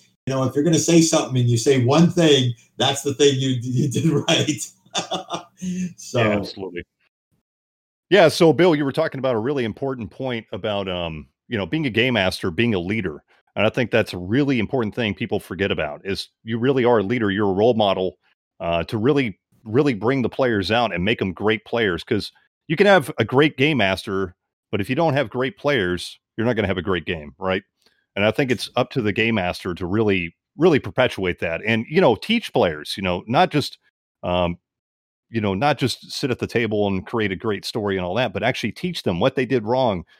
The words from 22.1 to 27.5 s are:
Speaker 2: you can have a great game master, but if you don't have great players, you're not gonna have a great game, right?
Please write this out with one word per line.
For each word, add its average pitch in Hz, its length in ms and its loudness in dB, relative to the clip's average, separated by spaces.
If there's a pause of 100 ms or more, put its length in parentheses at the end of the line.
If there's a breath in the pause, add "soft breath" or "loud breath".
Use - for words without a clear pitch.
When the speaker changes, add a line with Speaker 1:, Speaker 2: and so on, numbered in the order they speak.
Speaker 2:
you 160 80 -2
can 196 100 4
have 180 320 4
a 113 60 0
great 135 320 2
game 143 220 2
master, 95 580 -2 (340)
but 104 100 -2
if 98 100 -6
you 127 60 -4
don't 160 180 0
have 135 160 -2
great 127 260 -4
players, 92 640 -2 (180)
you're 110 100 0
not 123 80 2
gonna 101 140 0
have 92 100 -2
a 87 40 -2
great 87 240 -2
game, 76 320 -8
right? 95 240 -2 (520)